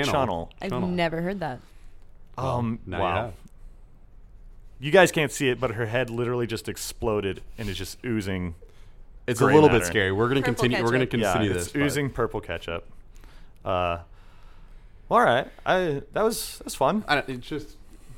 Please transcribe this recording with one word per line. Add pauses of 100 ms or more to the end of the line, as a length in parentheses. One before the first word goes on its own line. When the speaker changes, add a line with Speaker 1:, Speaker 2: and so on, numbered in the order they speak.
Speaker 1:
Channel.
Speaker 2:
channel. (100)
Speaker 3:
I've
Speaker 1:
Tunnel.
Speaker 3:
never
heard
that. (760)
Speaker 1:
Well, (100)
Speaker 2:
Um,
Speaker 1:
now
you
Speaker 2:
wow.
Speaker 1:
have. (1500)
Speaker 2:
You
guys
can't
see
it,
but
her
head
literally
just
exploded (160)
and
is
just
oozing (720)
Speaker 1:
It's
a
Speaker 2:
gray
Speaker 1:
little
bit
Speaker 2:
matter.
Speaker 1:
scary.
We're
gonna
Speaker 3:
Purple
Speaker 1:
continue.
We're
gonna
Speaker 3:
ketchup.
Speaker 1:
continue
Speaker 2:
Yeah,
Speaker 1:
this,
Speaker 2:
it's
Speaker 1:
but
Speaker 2:
oozing
purple
ketchup. (760)
Uh, (1120)
all
right. (180)
I, (120)
that
was,
that
was
fun.
Speaker 1:
I
don't,
it's
just (400)